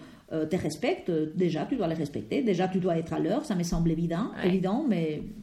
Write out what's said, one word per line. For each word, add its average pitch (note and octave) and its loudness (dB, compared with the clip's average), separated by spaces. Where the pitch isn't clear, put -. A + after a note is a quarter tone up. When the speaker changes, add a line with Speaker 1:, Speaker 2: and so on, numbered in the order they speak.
Speaker 1:
euh, D#3 0
te D#3+ -2
respectent, E3+ -2
euh, D#3 0
déjà, E3 2
tu - -2
dois G3+ 0
les E3 0
respecter. D#3+ -2
Déjà, F#3 2
tu F#3+ 0
dois F3 2
être E3 -4
à D#3 -2
l'heure, F#3 0
ça G3 -2
me E3+ 0
semble E3+ 2
évident, E3 0
Speaker 2:
Ouais. - -2
Speaker 1:
évident, F#3+ 2
mais D#3+ 0